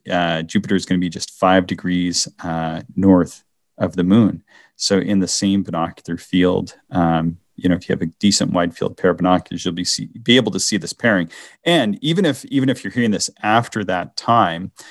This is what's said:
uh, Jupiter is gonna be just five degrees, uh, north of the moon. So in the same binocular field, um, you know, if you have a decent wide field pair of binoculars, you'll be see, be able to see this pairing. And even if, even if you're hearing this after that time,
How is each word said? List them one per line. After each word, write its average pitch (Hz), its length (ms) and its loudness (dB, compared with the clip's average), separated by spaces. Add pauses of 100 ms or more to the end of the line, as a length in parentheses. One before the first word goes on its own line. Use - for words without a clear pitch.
uh, 85 360 0
Jupiter 98 320 0
is 87 100 -2
gonna 90 140 0
be 90 100 -2
just - 220 -10
five 92 340 2
degrees, 87 640 -4 (160)
uh, 82 400 -6 (120)
north 92 480 4 (360)
of 87 160 -4
the 90 80 0
moon. 101 400 4 (320)
So - 240 0
in 98 200 0
the 90 80 0
same 98 360 0
binocular 85 540 -6
field, 90 600 0 (140)
um, 82 480 0 (180)
you 90 120 -2
know, 87 60 2
if 87 120 -8
you 92 60 -2
have - 80 -4
a 85 60 -4
decent - 440 0
wide 87 240 0
field - 220 -6
pair 90 140 2
of 85 60 -4
binoculars, 90 460 0
you'll 92 100 -4
be 87 120 -6
see, - 220 -4
be 117 280 0
able 113 160 4
to 95 80 -4
see - 160 -2
this 90 160 -6
pairing. 95 380 0 (340)
And 127 400 2
even 165 220 0
if, - 200 -2
even 135 220 0
if 131 160 -2
you're - 80 -8
hearing 117 200 0
this - 180 -2 (120)
after 110 440 0
that 90 320 -4
time, 98 560 0 (180)